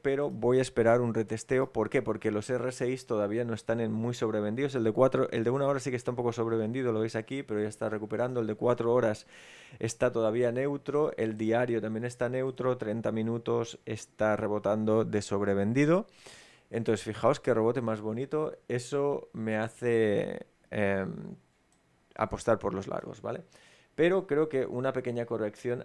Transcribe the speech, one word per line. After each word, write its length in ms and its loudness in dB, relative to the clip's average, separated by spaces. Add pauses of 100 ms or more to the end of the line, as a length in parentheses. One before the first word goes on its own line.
pero 300 0
voy 280 2
a 40 4
esperar 400 4
un 100 0
retesteo. 580 0
¿Por 200 0
qué? 100 2
Porque 300 -2
los 180 -2
R 220 -2
S 180 -2
Is 180 -4
todavía 380 0
no 80 -4
están 260 -2
en 140 0
muy 220 -2
sobrevendidos. 600 -2
El 100 2
de 80 2
cuatro, 400 4
el 120 0
de 60 2
una 160 0
hora 140 0
sí 100 -4
que 60 -2
está 160 -4
un 40 -4
poco 160 0
sobrevendido, 580 0
lo 100 0
veis 140 -2
aquí, 280 -6
pero 180 -2
ya 80 0
está 220 -4
recuperando. 500 -2
El 60 0
de 80 -2
cuatro 400 2
horas 320 2 (540)
está 320 0
todavía 380 2
neutro. 680 -2
El 180 0
diario 460 2
también 240 -4
está 240 -4
neutro. 480 -2
Treinta 340 -2
minutos 720 -2
está 500 0
rebotando 720 2
de 160 0
sobrevendido. 840 2 (640)
Entonces, 340 -2
fijaos 360 2
qué 120 2
rebote 300 2
más 180 -4
bonito. 560 -4 (100)
Eso 680 -2
me 240 -2
hace, 880 0 (240)
em, 640 -2 (800)
apostar 440 0
por 140 -2
los 140 -4
largos, 340 -8
¿vale? 220 -8 (520)
Pero 340 2
creo 200 2
que 160 0
una 280 -2
pequeña 340 -2
corrección 580 -4